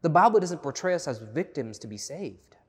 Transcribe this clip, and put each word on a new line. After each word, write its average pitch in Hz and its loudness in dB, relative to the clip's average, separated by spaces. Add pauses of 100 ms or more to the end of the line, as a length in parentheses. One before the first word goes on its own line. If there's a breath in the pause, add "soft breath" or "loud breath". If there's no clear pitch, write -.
The 170 0
Bible 202 6
doesn't 180 -2
portray 180 -2
us 165 -4
as 117 -6
victims 113 -6
to 117 -14
be 104 -12
saved. 143 -12 (120)